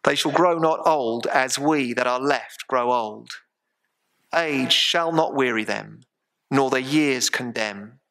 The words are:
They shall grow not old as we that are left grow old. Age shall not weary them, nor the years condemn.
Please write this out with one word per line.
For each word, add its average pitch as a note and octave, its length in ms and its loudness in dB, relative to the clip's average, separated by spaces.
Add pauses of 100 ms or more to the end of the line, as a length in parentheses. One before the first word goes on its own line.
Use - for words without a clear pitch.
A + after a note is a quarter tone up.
They C#3+ 120 4
shall C#3+ 160 -2
grow E3+ 260 4
not D#3+ 300 2
old A#2+ 400 0
as C3 320 0
we C#3+ 340 0
that B2 140 0
are B2 120 0
left C3+ 480 -2
grow B2 240 0
old. A2+ 380 -4 (1040)
Age C#3+ 380 0
shall E3+ 400 2
not D#3+ 240 2
weary B2 280 0
them, G#2 380 -6 (480)
nor C3+ 220 2
the C3 100 2
years C3+ 480 2
condemn. A2 720 -6 (120)